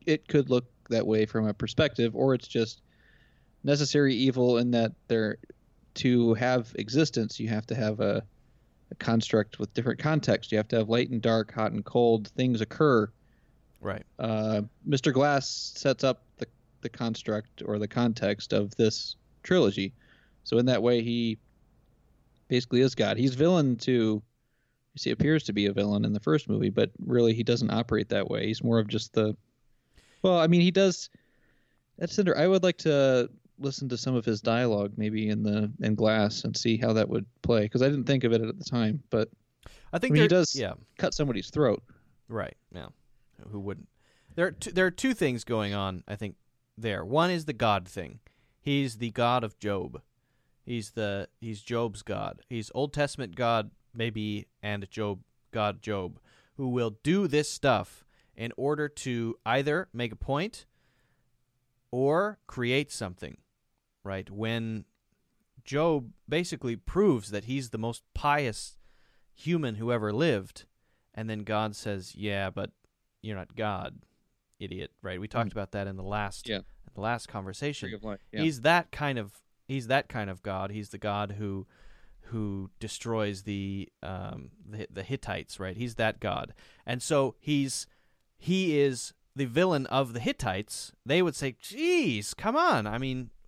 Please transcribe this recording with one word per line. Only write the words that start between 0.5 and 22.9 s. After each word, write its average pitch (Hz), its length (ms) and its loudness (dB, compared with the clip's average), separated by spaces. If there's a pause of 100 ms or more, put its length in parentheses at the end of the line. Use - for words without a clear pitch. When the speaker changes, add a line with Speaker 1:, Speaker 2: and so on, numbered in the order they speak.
Speaker 1:
look 123 140 4 (260)
that 113 160 2
way 110 200 4
from 110 200 0
a 104 80 0
perspective, 120 600 0
or 131 180 4
it's - 140 -4
just - 340 -2 (800)
necessary 143 520 4
evil 123 440 4
in 120 140 2
that 113 200 2 (140)
there, 110 320 0 (560)
to 120 400 4
have 123 420 2
existence, 117 600 0
you 110 100 -4
have 107 180 -2
to - 100 -4
have 110 240 0
a, 104 240 0 (680)
a - 60 -14
construct 113 640 2
with 104 140 -6
different 120 260 -2
context. 147 500 0
You 107 80 2
have 107 100 0
to 117 100 0
have 107 100 2
light 123 220 2
and 117 120 -2
dark, 113 300 2
hot 110 180 -2
and 104 140 -6
cold, 113 520 4
things 127 240 2
occur. 113 480 4 (720)
Speaker 2:
Right. 98 240 -6 (140)
Speaker 1:
Uh, 110 440 0 (220)
Mister 143 280 2
Glass 139 360 2 (280)
sets - 260 0
up 131 220 0 (140)
the, - 80 -8 (340)
the 117 80 -6
construct 113 760 -4
or 104 140 -2
the 104 80 -2
context 110 680 0
of 101 220 0
this - 400 0 (280)
trilogy. 104 500 2 (500)
So 113 160 2
in 123 80 6
that 120 160 4
way, 120 200 4
he 117 360 0 (1080)
basically 123 320 2
is 131 160 4